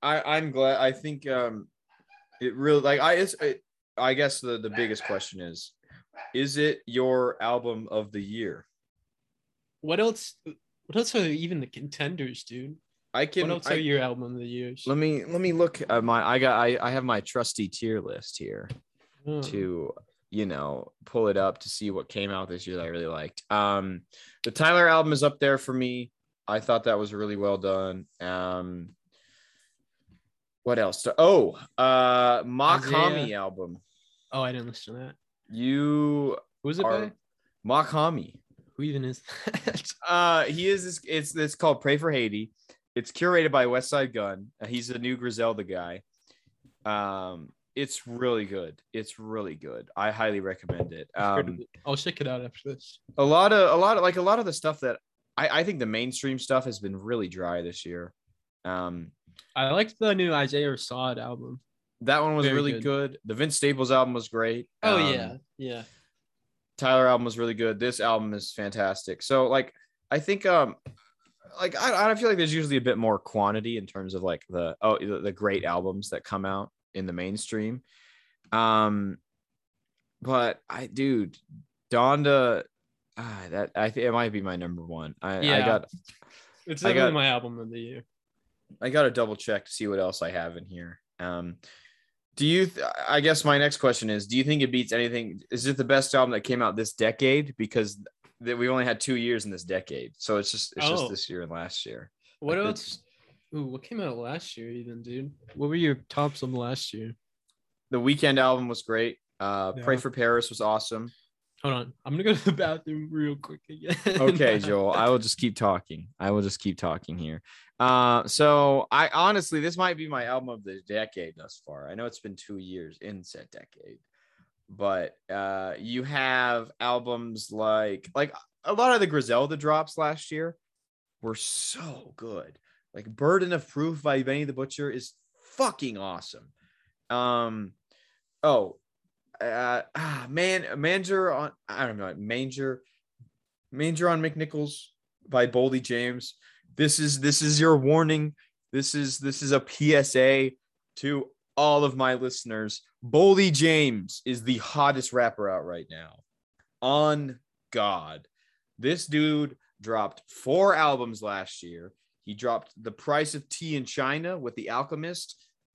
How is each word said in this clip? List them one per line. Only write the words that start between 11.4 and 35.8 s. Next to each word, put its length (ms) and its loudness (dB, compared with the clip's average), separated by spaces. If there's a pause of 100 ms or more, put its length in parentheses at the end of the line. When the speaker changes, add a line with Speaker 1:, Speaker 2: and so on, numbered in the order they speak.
Speaker 2:
the 80 -6
contenders, 760 -8
dude? 320 -14 (380)
Speaker 1:
I 120 2
can, 240 -2
Speaker 2:
What 60 0
else 120 -8
Speaker 1:
I 60 0
Speaker 2:
are 60 2
your 200 2
album 240 -2
of 160 -10
the 60 -10
years? 400 -8
Speaker 1:
Let 120 0
me, 280 0
let 160 -2
me 120 2
look 280 2
at 220 2
my, 200 4
I 160 2
got, 200 4
I, 220 4
I 100 0
have 120 -2
my 180 0
trusty 460 -4
tier 320 -4
list 380 -10
here 320 -10 (560)
Speaker 2:
Oh. 160 -4
Speaker 1:
to, 520 -4 (380)
you 140 -2
know, 480 -6 (120)
pull 220 0
it 80 2
up 240 2
to 100 -14
see 220 -6
what 160 -6
came 240 -6
out 160 -6
this 180 -10
year 120 -8
that 60 -6
I 40 -6
really 200 -6
liked. 420 -10
Um, 540 0 (420)
the 60 -4
Tyler 360 6
album 240 6
is 120 2
up 160 2
there 180 4
for 160 -6
me. 380 -4 (360)
I 140 0
thought 240 2
that 140 4
was 140 -4
really 220 -4
well 220 0
done. 480 -2 (160)
Um, 680 -6 (1700)
what 160 2
else? 240 0
To, 140 -2
oh, 420 6 (180)
uh, 680 4
Mach-Hommy 760 2
Speaker 2:
Isaiah. 160 -4
Speaker 1:
album. 400 -8 (520)
Speaker 2:
Oh, 100 -4
I 120 -2
didn't 140 -8
listen 260 -14
to 80 -14
that. 140 -16 (340)
Speaker 1:
You 880 0 (260)